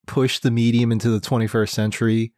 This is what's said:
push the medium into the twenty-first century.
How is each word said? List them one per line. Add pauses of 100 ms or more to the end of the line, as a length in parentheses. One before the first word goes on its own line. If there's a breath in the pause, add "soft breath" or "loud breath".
push
the
medium
into
the
twenty-first
century.